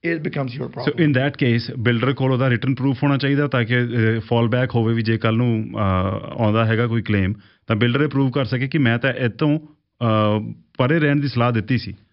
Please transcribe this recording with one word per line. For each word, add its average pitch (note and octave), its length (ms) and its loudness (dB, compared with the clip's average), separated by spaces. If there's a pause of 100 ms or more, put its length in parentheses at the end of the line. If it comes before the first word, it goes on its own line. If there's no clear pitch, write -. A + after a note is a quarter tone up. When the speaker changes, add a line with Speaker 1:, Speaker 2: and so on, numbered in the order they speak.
(140)
Speaker 1:
it D#3+ 60 -6
becomes C#3+ 280 -6
your B2 200 -8
Speaker 2:
So - 60 -16
Speaker 1:
problem। C#3+ 300 -2
Speaker 2:
in D3+ 60 4
that C3+ 200 2
case, B2 520 -2
ਬਿਲਡਰ A#2+ 300 2
ਕੋਲ C3 200 0
ਉਹਦਾ C3 180 2
ਰਿਟਨ B2+ 240 0
ਪ੍ਰੂਫ B2+ 280 -2
ਹੋਣਾ C#3+ 140 2
ਚਾਹੀਦਾ C#3 300 0
ਤਾਂ B2+ 180 0
ਕਿ, A2+ 100 -2 (100)
ਅ, A2+ 360 0
ਫਾਲ A#2 280 0
ਬੈਕ B2 260 0
ਹੋਵੇ A2+ 200 2
ਵੀ A2+ 80 0
ਜੇ A2 160 0
ਕੱਲ੍ਹ A2+ 200 0
ਨੂੰ, A#2 360 0
ਅ, - 20 -6 (680)
ਆਉਂਦਾ A2 220 4
ਹੈਗਾ A2+ 220 0
ਕੋਈ A#2 160 -2
ਕਲੇਮ G2+ 320 0 (320)
ਤਾਂ A2+ 100 0
ਬਿਲਡਰ A#2+ 240 2
ਇਹ D3+ 80 2
ਪ੍ਰੂਵ C3+ 220 0
ਕਰ C3+ 140 -2
ਸਕੇ B2+ 240 -4
ਕਿ D#3+ 100 -2
ਮੈਂ A#2+ 200 2
ਤਾਂ B2+ 140 -2
ਇਹ B2 160 -2
ਤੋਂ, D3+ 300 0
ਅ, A2 920 -2 (260)
ਪਰੇ C#3 200 2
ਰਹਿਣ D3 220 2
ਦੀ C#3+ 80 -2
ਸਲਾਹ B2 240 0
ਦਿੱਤੀ A2+ 260 0
ਸੀ। G2 160 -10 (180)